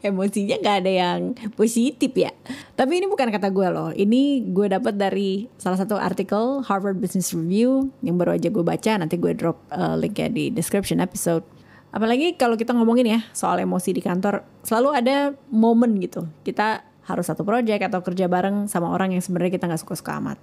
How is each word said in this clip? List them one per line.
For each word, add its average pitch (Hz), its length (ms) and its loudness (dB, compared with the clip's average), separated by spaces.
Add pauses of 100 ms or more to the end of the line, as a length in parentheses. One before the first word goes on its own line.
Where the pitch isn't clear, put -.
emosinya 202 600 0
nggak 208 240 2
ada 190 80 4
yang 180 260 2 (340)
positif 233 600 2
ya. 175 200 0 (400)
Tapi 302 280 2
ini 392 40 0
bukan 381 240 0
kata 202 240 0
gue 190 160 2
loh. 160 240 -2
Ini 240 560 2
gue 190 200 2
dapat 202 280 0
dari 196 480 0 (160)
salah 185 160 0
satu 196 160 0
artikel 202 720 -2
Harvard 196 320 -2
Business 180 400 -2
Review 240 640 2
yang 175 160 0
baru 175 160 2
aja 170 160 0
gue 175 160 0
baca. 170 320 0
Nanti 170 240 -2
gue 170 160 0
drop, 165 320 -4
eh, 170 280 -2
linknya 160 360 -2
di 147 160 -2
description 170 520 -2
episode. 170 440 -2 (480)
Apalagi 247 400 0
kalau 233 240 2
kita 233 160 -2
ngomongin 233 400 4
ya 226 80 2 (120)
soal 180 280 0
emosi 180 320 -2
di 175 80 -2
kantor, 190 400 -2 (240)
selalu 240 240 2
ada 269 280 2 (360)
momen 226 480 4
gitu. 170 240 -6 (160)
Kita 214 400 -2 (240)
harus 180 240 -4
satu 165 160 -4
project 208 480 0
atau 180 80 -2
kerja 185 240 0
bareng 190 400 0
sama 175 240 -2
orang 185 240 0
yang 180 80 2
sebenarnya 180 320 0
kita 180 160 -2
nggak 165 160 -2
suka-suka - 320 -8
amat. 147 260 -6